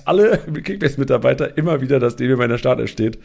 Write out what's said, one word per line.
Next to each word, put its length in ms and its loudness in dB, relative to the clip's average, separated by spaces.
alle 340 4
Kickbase-Mitarbeiter 1200 -2
immer 240 0
wieder, 180 2
dass 160 0
Demirbay 300 0
in 60 0
der 60 -2
Startelf 320 0
steht, 360 -4